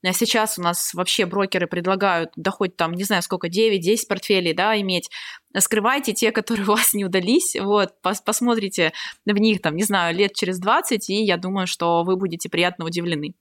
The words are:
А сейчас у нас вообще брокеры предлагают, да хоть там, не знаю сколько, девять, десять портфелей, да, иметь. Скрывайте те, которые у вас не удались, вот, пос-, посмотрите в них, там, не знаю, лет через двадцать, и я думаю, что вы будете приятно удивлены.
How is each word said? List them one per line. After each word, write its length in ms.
А 80
сейчас 460
у 20
нас 320
вообще 320
брокеры 420
предлагают, 680
да 160
хоть 260
там, 160
не 100
знаю 200
сколько, 260
девять, 320
десять 260
портфелей, 460
да, 260
иметь. 300
Скрывайте 560
те, 180
которые 340
у 60
вас 220
не 100
удались, 560
вот, 340
пос-, 180
посмотрите 680
в 120
них, 240
там, 140
не 80
знаю, 320
лет 180
через 260
двадцать, 500
и 140
я 140
думаю, 300
что 360
вы 120
будете 340
приятно 360
удивлены. 560